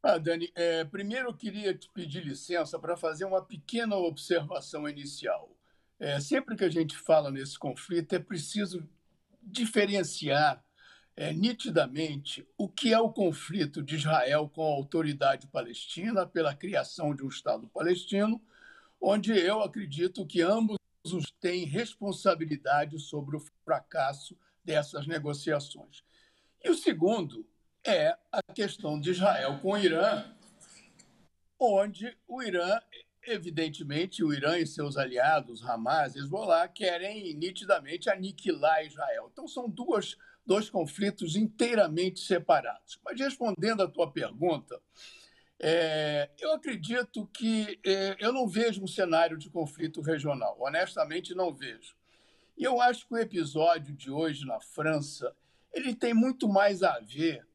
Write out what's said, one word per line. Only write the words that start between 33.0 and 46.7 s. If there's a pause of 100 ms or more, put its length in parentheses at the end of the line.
evidentemente,
o
Irã
e
seus
aliados,
Hamas,
Hezbollah,
querem
nitidamente
aniquilar
Israel.
Então,
são
duas, (300)
dois
conflitos
inteiramente
separados.
Mas,
respondendo
à
tua
pergunta, (800)
é, (100)
eu
acredito